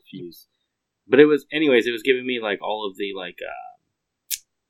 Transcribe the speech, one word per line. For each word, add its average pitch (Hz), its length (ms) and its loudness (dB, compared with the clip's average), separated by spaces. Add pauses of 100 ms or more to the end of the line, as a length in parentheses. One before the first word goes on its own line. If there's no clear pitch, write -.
fuse. 90 380 -18 (600)
But 127 120 4
it 147 60 12
was, 151 260 0
anyways, 139 360 2
it 120 40 -2
was 113 120 -8
giving 127 220 0
me, 127 160 -4
like, 104 200 -4
all 104 280 -6
of 95 60 -20
the, 101 220 -8
like, 90 280 -14
uh, - 960 -14 (300)